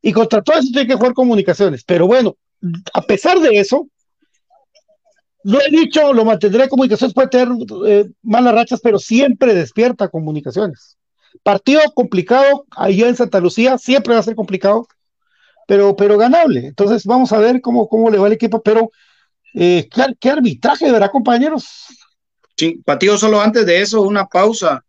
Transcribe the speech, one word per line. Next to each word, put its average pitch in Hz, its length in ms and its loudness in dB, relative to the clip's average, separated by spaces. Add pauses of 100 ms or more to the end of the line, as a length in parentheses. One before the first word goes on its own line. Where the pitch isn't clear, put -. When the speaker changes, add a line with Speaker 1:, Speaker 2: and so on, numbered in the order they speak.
Speaker 1:
y 233 100 -2
contra 214 300 0
todo 320 180 0
eso 262 140 -2
tiene 262 140 -2
que 262 80 0
jugar 240 180 0
Comunicaciones, 196 720 0
pero 175 200 0
bueno, 233 300 2 (580)
a 202 80 -2
pesar 349 380 0
de 240 200 2
eso, 269 280 -2 (1600)
lo 208 180 0
he 285 80 0
dicho, 302 440 2
lo 226 120 2
mantendré, 214 420 2
Comunicaciones 254 460 0
puede 262 160 0
tener, 247 180 2 (400)
eh, 208 220 2 (120)
malas 240 320 2
rachas, 233 280 -2
pero 208 180 0
siempre 240 540 0
despierta 196 560 -2
Comunicaciones. 151 880 -8 (460)
Partido 254 380 2 (140)
complicado 247 760 0
allá 208 360 0
en 247 80 0
Santa - 240 -2
Lucía, 233 380 0
siempre 247 360 0
va 226 60 4
a 196 40 -2
ser 220 120 -6
complicado, 202 500 -2 (800)
pero, 202 300 2
pero 202 220 2
ganable. 233 500 2
Entonces 202 380 -2
vamos 247 260 0
a 214 80 0
ver 247 220 2
cómo, 233 260 -2
cómo 226 220 0
le 208 80 2
va 196 100 2
al 214 60 2
equipo, 226 280 -4
pero, 220 300 0 (640)
eh, 175 360 0
qué, 247 140 -2 (160)
qué 247 100 0
arbitraje, 269 600 0
¿verdad, 208 200 2
compañeros? 247 760 -2 (720)
Speaker 2:
Sí, 165 280 -4
Patido, 190 320 0
solo 208 240 0
antes 220 240 0
de 175 160 2
eso, 208 200 -2
una 196 260 -2
pausa. 180 600 -2